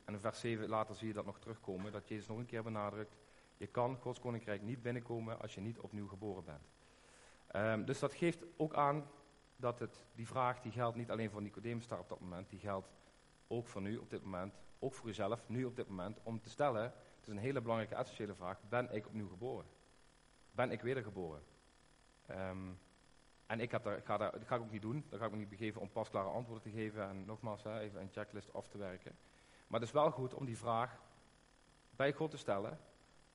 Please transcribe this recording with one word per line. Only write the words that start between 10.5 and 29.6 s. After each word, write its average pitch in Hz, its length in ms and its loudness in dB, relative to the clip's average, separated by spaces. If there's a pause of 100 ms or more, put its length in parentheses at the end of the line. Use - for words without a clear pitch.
die 113 100 -4
geldt 117 260 2
niet 113 140 -2
alleen 110 180 2
voor 104 120 -4
Nicodemus 113 460 -4
daar 95 120 -2
op 87 100 -8
dat - 100 -6
moment, 90 300 -6
die 92 100 -10
geldt 95 320 -2 (560)
ook 117 200 0
voor 98 140 -4
nu 104 160 0
op - 120 -8
dit 104 140 -4
moment, 95 300 -2 (260)
ook 131 140 0
voor - 160 -8
uzelf 104 400 2
nu 127 160 2
op 117 100 -4
dit - 120 -2
moment, 98 360 -4
om 113 180 -2
te - 80 -14
stellen, 123 340 4
het - 380 -8
is - 60 -20
een 104 100 -4
hele 127 240 2
belangrijke, 113 340 2
essentiële 110 400 -2
vraag, 92 340 -4
ben 120 240 4
ik 107 140 0
opnieuw 107 200 -4
geboren? 92 380 -4 (880)
Ben 123 200 4
ik 117 100 -2
wedergeboren? 98 640 -2 (840)
Ehm, 95 460 -4 (720)
en 110 140 0
ik 120 120 0
heb 110 120 2
daar, 104 140 2
ik - 80 -8
ga 104 120 4
daar, 101 140 4
dat - 160 -6
ga 131 80 2
ik 117 60 4
ook 110 100 -6
niet 107 100 -4
doen, 127 280 -2
daar 104 100 -6
ga 113 60 0
ik 104 60 0
me 107 60 -4
niet 104 120 -4
begeven 107 320 -2
om 98 100 -6
pasklare 104 380 2
antwoorden 113 340 -2
te 107 140 -6
geven 107 300 0
en 98 180 -6
nogmaals, 107 380 -4
hè, 107 160 -2
even 101 220 -4
een 95 100 -6
checklist 104 420 -6
af - 140 -6
te - 100 -12
werken. 92 400 -6 (500)